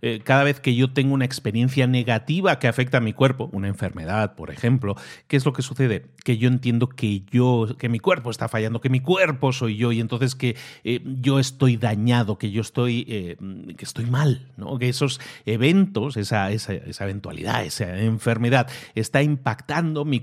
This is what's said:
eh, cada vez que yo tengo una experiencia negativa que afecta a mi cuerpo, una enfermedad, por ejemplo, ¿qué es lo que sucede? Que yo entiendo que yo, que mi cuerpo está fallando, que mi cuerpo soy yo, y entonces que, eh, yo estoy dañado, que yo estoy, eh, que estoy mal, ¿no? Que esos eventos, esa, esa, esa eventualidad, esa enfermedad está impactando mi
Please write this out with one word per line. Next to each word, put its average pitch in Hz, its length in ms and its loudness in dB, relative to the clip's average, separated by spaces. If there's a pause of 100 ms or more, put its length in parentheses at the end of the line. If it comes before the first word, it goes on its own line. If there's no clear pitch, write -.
eh, 113 220 -2
cada 139 200 4
vez 143 160 2
que 127 160 2
yo 131 180 2
tengo 139 220 2
una 131 100 2
experiencia 127 600 0
negativa 127 720 2
que - 80 2
afecta 127 320 0
a - 20 0
mi 110 120 -2
cuerpo, 131 380 0
una 98 160 -4
enfermedad, 98 680 -4
por 78 160 -14
ejemplo, 117 440 0 (320)
¿qué 147 100 2
es 131 80 2
lo 143 80 2
que 127 100 -4
sucede? 123 480 -2 (120)
Que 120 140 0
yo 120 100 2
entiendo 123 400 2
que 104 440 -4
yo, 123 480 2
que 120 100 -4
mi 117 80 0
cuerpo 123 320 0
está 113 180 -6
fallando, 113 320 -2
que 135 100 0
mi 131 100 4
cuerpo 147 540 2
soy 113 240 -2
yo, 120 140 2
y 117 80 0
entonces 120 360 0
que, 123 200 -2 (280)
eh, 117 200 -2
yo 135 360 2
estoy 127 380 4
dañado, 107 600 2
que 104 140 -4
yo 110 100 -2
estoy, 120 460 -2
eh, 92 300 -8 (380)
que - 100 -16
estoy - 200 -8
mal, 127 500 0
¿no? 104 220 -8
Que 123 120 0
esos 131 300 -2 (260)
eventos, 139 680 2
esa, 101 360 0
esa, 110 220 -4
esa 90 320 -8
eventualidad, 98 600 -6
esa 90 340 -6
enfermedad 117 680 0 (260)
está 123 300 0
impactando 147 840 -2
mi 139 180 0